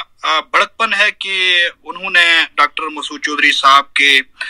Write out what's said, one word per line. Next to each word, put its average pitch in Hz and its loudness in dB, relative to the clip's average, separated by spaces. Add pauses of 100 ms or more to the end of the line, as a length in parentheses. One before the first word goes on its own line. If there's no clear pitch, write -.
(240)
अ, 156 0
बड़कपन 202 -2
है 202 0
कि 185 -2 (180)
उन्होंने 175 0
doctor 147 -2
मसूद 147 -12
चौधरी 147 0
साहब 139 2
के 143 4 (300)